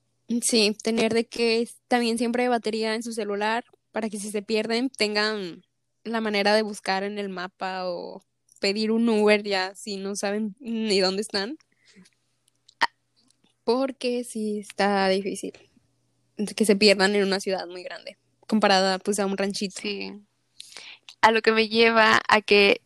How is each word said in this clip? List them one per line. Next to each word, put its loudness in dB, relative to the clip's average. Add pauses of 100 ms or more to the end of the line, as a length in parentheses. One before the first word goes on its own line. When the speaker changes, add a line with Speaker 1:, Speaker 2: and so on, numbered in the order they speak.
(420)
Speaker 1:
Sí, 2
tener 0
de 0
que -2 (200)
también 0
siempre 0
hay 0
batería -2
en -6
su -8
celular -4 (280)
para -4
que -10
si -10
se -4
pierden -2
tengan -2 (400)
la -4
manera 2
de 4
buscar -4
en -6
el -6
mapa -8
o -10 (380)
pedir 0
un 2
Uber 4
ya -4
si -10
no -8
saben -4
ni 0
dónde 0
están. -6 (2000)
Porque -6
sí -8
está -2
difícil -4 (1040)
que 0
se 4
pierdan 4
en 2
una -2
ciudad -6
muy -14
grande, -16 (300)
comparada, 4
pues, -4
a 0
un -2
ranchito. -6
Speaker 2:
Sí. -8 (1080)
A 6
lo 2
que 4
me 2
lleva 6
a 6
que 6